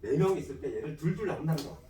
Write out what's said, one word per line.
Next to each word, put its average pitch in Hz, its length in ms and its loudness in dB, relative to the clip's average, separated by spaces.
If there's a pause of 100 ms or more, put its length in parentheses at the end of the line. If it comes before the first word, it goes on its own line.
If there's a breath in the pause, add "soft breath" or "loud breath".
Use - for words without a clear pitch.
네 131 160 2
명 185 200 6
있을 - 220 -6
때 151 160 -4
얘를 151 200 -4
둘둘 185 320 0
나눈다는 160 360 0
거야. - 140 -10 (120)